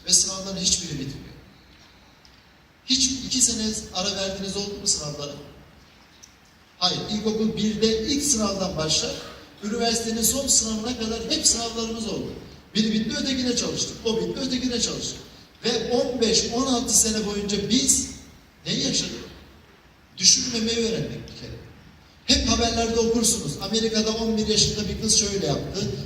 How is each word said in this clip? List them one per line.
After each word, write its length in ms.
ve 60
sınavların 440
hiçbiri 360
bitmiyor. 420
Hiç 240
iki 140
sene 240
ara 220
verdiğiniz 400
oldu 240
mu 60
sınavlara? 460
Hayır. 220
İlkokul 460
birde 500
ilk 180
sınavdan 520
başlar, 360
üniversitenin 580
son 240
sınavına 520
kadar 220
hep 160
sınavlarımız 640
oldu. 240
Biri 180
bitti, 240
ötekine 400
çalıştık. 480
O 120
bitti, 240
ötekine 400
çalıştık. 380
Ve 280
on 280
beş, 240
on 120
altı 320
sene 280
boyunca 440
biz 400
neyi 200
yaşadık? 380
Düşünmemeyi 600
öğrendik 500
bir 120
kere. 200
Hep 240
haberlerde 520
okursunuz. 520
Amerika'da 480
on 260
bir 100
yaşında 420
bir 140
kız 180
şöyle 260
yaptı. 400